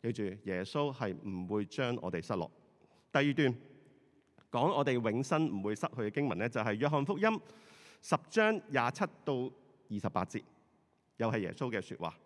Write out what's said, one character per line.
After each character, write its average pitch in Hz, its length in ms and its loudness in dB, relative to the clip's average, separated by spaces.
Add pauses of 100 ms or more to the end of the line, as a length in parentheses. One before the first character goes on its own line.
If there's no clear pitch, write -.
記 117 100 0
住， 110 120 -2 (200)
耶 92 200 -2
穌 143 300 -2
係 104 220 -2 (100)
唔 90 220 -4
會 104 180 0
將 123 360 -2
我 90 100 -4
哋 85 100 -2
失 107 120 -6
落。 85 160 -2 (640)
第 143 60 4
二 143 140 4
段 131 220 4 (960)
講 139 240 2
我 139 80 4
哋 131 100 4
永 117 300 2
生 156 240 2
唔 98 160 -2
會 104 120 0
失 - 60 -8 (140)
去 123 60 -4
嘅 104 80 0
經 143 180 0
文 85 100 -2
呢， 113 120 0
就 117 100 -2
係 110 140 2
約 120 160 0
翰 143 160 2
福 175 120 -2
音 220 240 4 (600)
十 - 160 2 (120)
章 220 400 4
廿 127 220 4
七 202 140 -2 (180)
到 143 120 0
二 - 680 -6
十 98 80 -2
八 92 160 0
節， - 160 -8 (760)
又 113 140 0
係 113 80 0
耶 92 140 -4
穌 127 180 -4
嘅 101 100 -2
說 - 160 -12
話。 82 280 -6